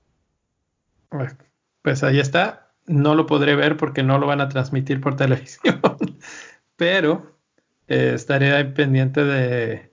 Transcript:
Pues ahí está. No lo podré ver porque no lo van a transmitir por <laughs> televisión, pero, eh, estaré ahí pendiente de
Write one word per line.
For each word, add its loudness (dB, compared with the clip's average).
Pues -2
ahí 2
está. -2
No 2
lo 2
podré 2
ver 2
porque -2
no 2
lo 0
van 0
a -2
transmitir -4
por -4
<laughs> -
televisión, -2
pero, 0
eh, 2
estaré 0
ahí 2
pendiente 0
de -2